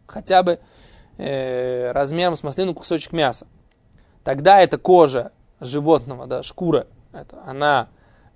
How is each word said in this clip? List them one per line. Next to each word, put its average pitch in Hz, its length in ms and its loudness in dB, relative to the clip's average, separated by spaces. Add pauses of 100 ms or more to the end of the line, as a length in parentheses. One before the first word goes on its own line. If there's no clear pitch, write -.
хотя 185 380 2
бы, 175 160 0 (580)
э, 127 760 -4
размером 156 440 -2
с - 80 -14
маслину 165 320 -6
кусочек - 380 -8
мяса. 151 340 -2 (760)
Тогда 156 380 6
эта 160 160 2
кожа 147 540 4 (280)
животного, 135 680 -2
да, 127 160 -8
шкура, 160 420 -4 (260)
это, - 320 -20
она 139 460 -2 (460)